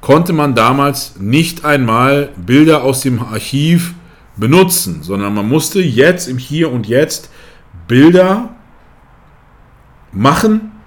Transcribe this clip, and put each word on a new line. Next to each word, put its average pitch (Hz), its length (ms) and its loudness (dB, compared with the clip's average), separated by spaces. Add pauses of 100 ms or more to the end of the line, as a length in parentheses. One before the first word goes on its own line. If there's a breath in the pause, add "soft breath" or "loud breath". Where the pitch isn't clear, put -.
konnte 170 320 2
man 147 220 0
damals 131 640 -2
nicht 151 460 -2
einmal 139 720 0
Bilder 143 460 2
aus 131 180 -2
dem 127 200 -2
Archiv 147 760 -2 (420 soft breath)
benutzen, 117 680 0
sondern 101 320 -6
man 104 140 -4
musste 156 320 -2
jetzt 156 480 0
im 127 100 -8
Hier 151 320 -4
und 117 160 -6
Jetzt 135 440 -2 (580 soft breath)
Bilder 185 640 4 (1600)
machen 170 600 0 (140)